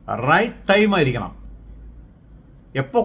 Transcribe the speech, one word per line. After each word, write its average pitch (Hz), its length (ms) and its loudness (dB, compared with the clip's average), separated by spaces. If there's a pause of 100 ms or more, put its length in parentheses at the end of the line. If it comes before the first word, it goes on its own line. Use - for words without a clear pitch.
(300)
റൈറ്റ് 202 420 0
ടൈം 208 260 4
ആയിരിക്കണം. 117 340 -2 (1500)
എപ്പോ 175 240 -2